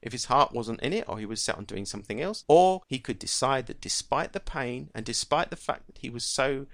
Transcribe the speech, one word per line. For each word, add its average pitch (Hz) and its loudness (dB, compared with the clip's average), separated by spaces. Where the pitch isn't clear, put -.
if 113 -8
his 120 -6
heart 135 6
wasn't 113 -4
in 143 0
it 214 -2
or 104 -6
he 107 -8
was 110 -6
set - -2
on 101 -12
doing 101 -8
something 104 -8
else, 190 -6
or 185 8
he 135 -4
could 123 -4
decide 131 0
that - -10
despite - -2
the 196 -4
pain 131 -6
and 110 -8
despite 147 0
the 180 -8
fact - -6
that - -20
he 131 -8
was 120 -8
so 139 0